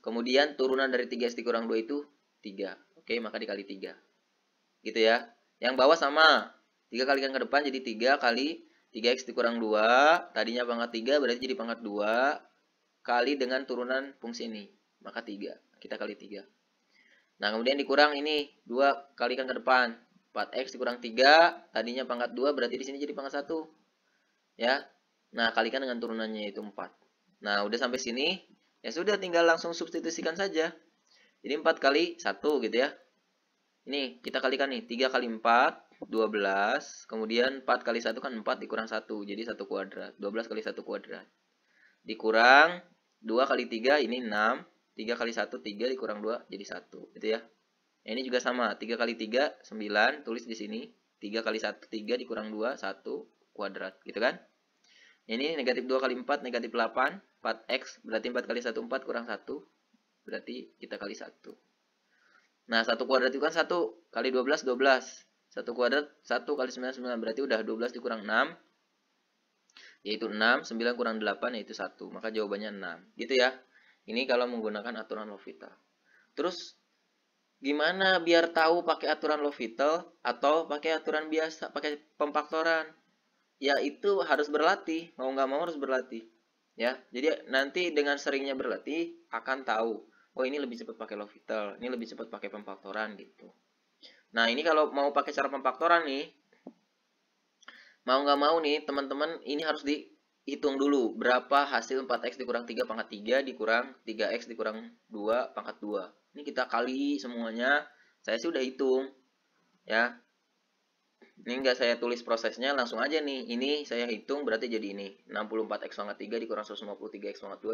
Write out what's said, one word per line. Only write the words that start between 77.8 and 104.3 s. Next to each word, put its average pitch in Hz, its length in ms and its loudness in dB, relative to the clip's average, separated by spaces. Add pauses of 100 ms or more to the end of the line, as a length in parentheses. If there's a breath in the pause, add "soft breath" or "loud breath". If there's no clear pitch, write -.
biar 170 320 6
tahu 165 320 4
pakai 156 240 0
aturan 151 320 0
L'Hopital 143 640 0 (160)
atau 143 480 2
pakai 156 320 -2
aturan 156 320 -2
biasa, 160 400 -2
pakai 147 240 -4 (160)
pemfaktoran? 156 720 0 (720)
Ya, 139 240 2
itu 185 400 0
harus 151 320 2
berlatih. 165 640 2
Mau 131 160 -4
nggak 135 160 2
mau 147 160 0
harus 170 80 -6
berlatih. 127 480 -4 (560)
Ya, 123 320 -2
jadi 139 400 -2
nanti 139 400 0
dengan 143 320 2
seringnya 139 320 -2
berlatih 135 640 -4 (160)
akan 131 320 -6
tahu. 113 400 -2 (320 soft breath)
Oh, 131 80 0
ini 143 160 -4
lebih 120 160 -6
cepat 113 240 -14
pakai 107 160 -8
L'Hopital, 104 640 -8
ini 120 80 -8
lebih 117 160 -8
cepat 117 240 -12
pakai 104 240 -12
pemfaktoran 104 640 -10
gitu. - 320 -20 (880 loud breath)
Nah, 117 160 4
ini 139 80 0
kalau 151 320 4
mau 143 240 2
pakai 143 160 0
cara 135 160 -2
pemfaktoran 156 560 2
nih, 147 240 -4 (1800 loud breath)
mau 131 160 6
nggak 143 160 6
mau 156 240 6
nih, 151 220 0
teman-teman, 143 640 -2
ini 147 160 -2
harus 151 240 -2
dihitung - 880 -4
dulu 135 400 2
berapa 123 480 4
hasil 131 400 -2
empat 120 240 -2
X 123 80 -6
dikurang 120 320 -4
tiga 120 160 -4
pangkat 110 320 -6
tiga 113 240 0
dikurang 120 640 0
tiga 107 320 -2